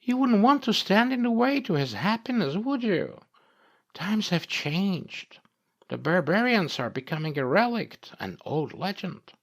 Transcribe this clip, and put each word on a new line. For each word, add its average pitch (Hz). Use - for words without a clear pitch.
You 247
wouldn't 240
want 269
to 226
stand 233
in 247
the 240
way 247
to -
his 139
happiness, 190
would 247
you? 196
Times 202
have 170
changed. -
The 123
barbarians 175
are 123
becoming 156
a 139
relict, 202
an 165
old 139
legend. -